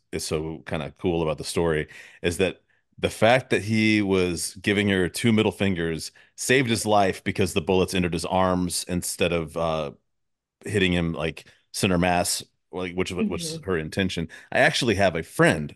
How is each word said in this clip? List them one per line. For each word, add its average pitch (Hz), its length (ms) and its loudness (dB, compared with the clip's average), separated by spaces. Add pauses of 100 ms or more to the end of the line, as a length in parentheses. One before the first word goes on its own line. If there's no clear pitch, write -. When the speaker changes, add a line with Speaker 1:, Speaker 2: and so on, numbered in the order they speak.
(120)
Speaker 1:
is 82 120 -6
so 80 420 -6
kinda 76 320 -8
cool 85 240 -2
about 78 140 -2
the 71 80 -10
story, 80 440 0 (340)
is 85 160 -2
that - 240 0 (360)
the 90 120 0
fact 123 400 4
that 92 120 2
he 107 400 4
was 90 540 0
giving 101 340 2
her 92 180 2
two 117 240 0
middle 107 200 4
fingers 82 600 -2 (240)
saved 127 320 2
his 110 160 0
life 101 400 2
because 95 300 -2
the 95 80 -2
bullets 92 320 2
entered 90 180 0
his 85 140 -4
arms 90 600 0
instead 87 440 -2
of, 82 240 -4
uh, 80 340 -4 (760)
hitting 95 260 2
him, 85 220 0
like, 78 320 -8 (260)
center 92 240 0
mass, 90 480 2 (280)
like, 90 220 -8
which 92 180 -2
was, 90 140 -2
which 85 160 -4
was 80 160 -8
Speaker 2:
Mm-hmm. 92 120 -8
Speaker 1:
her 87 80 0
intention. 82 500 -4 (240)
I - 60 0
actually 127 380 2
have 95 200 2
a 98 60 -4
friend, 85 540 0